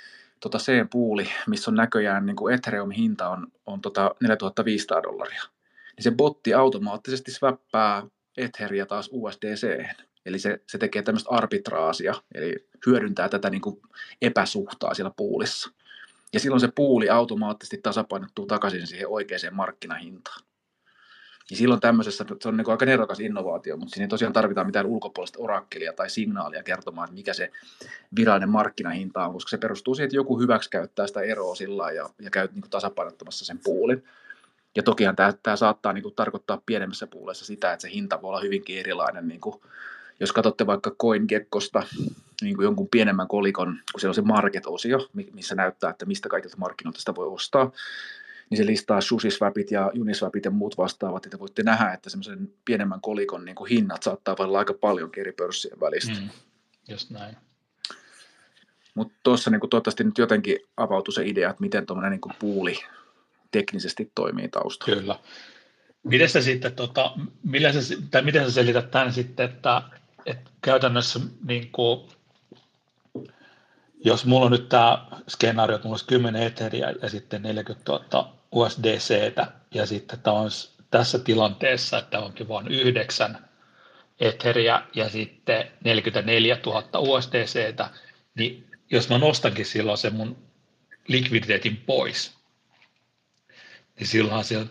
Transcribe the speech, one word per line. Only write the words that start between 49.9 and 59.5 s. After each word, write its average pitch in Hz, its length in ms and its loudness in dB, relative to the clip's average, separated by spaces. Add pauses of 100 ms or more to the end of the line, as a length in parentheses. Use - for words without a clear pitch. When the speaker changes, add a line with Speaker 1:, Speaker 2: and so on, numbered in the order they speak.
Speaker 1:
Uniswapit 101 460 -2
ja 95 60 0
muut 104 260 -2
vastaavat, 92 480 -2
että 101 140 -14
voitte 101 240 -4
nähdä, 110 300 2
että - 160 -14
semmoisen 98 440 -10 (120)
pienemmän 101 360 -2
kolikon 98 440 -4
niinku 92 200 -14
hinnat 101 380 0
saattaa 95 340 -2
vaihdella 98 220 2
aika 101 140 0
paljonkin 95 480 0
eri 95 100 -8
pörssien - 480 -6
välistä. 80 420 -2
Speaker 2:
Mm, 101 80 -10 (580)
just - 220 -12
näin. 104 280 -14 (1600)
Speaker 1:
Mut 110 180 -4 (100)
tuossa 120 280 4